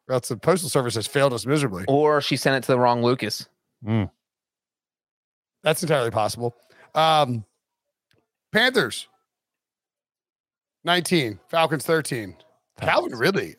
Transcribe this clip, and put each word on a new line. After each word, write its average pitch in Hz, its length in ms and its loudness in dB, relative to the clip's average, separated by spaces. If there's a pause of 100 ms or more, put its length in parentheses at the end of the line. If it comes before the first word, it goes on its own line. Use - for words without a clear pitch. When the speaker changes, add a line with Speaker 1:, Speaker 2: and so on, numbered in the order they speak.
Speaker 1:
Or 127 80 -2
else 123 140 -2
the 117 80 -4
Postal 175 320 0
Service 120 260 0
has 110 100 -4
failed 139 280 2
us 110 120 -6
miserably. 127 420 -2
Speaker 2:
Or 147 340 2
she 139 160 -2
sent 135 180 2
it 131 100 -2
to - 60 0
the 127 80 4
wrong 120 240 2
Lucas. 120 440 -2 (380)
Speaker 3:
Mm. 104 240 0 (1500)
Speaker 1:
That's 156 180 0
entirely 143 300 0
possible. 113 440 -2 (400)
Um, 151 500 2 (1080)
Panthers, 214 560 0 (1800)
nineteen, 165 560 0 (100)
Falcons, 160 360 0
thirteen. 139 500 -2 (440)
Calvin 311 320 0
Speaker 3:
Falcons. - 80 -12
Speaker 1:
Ridley, 127 400 0